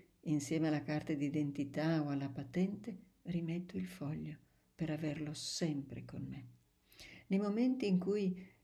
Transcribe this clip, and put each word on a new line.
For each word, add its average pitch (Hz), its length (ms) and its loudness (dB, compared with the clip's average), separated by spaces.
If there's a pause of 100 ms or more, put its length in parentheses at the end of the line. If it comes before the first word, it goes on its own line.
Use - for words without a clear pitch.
(240)
insieme 156 440 2
alla 151 140 2
carta 151 300 -2
d'identità 147 920 2
o 143 60 -2
alla 139 180 0
patente, 185 720 -2 (240)
rimetto 170 540 -2
il 185 100 -2
foglio 156 500 -6 (400)
per 156 140 -2
averlo 151 440 -2
sempre 139 720 -2
con - 180 -8
me. 135 260 -8 (800)
Nei 196 120 4
momenti 214 480 4
in 185 100 6
cui 190 480 2 (180)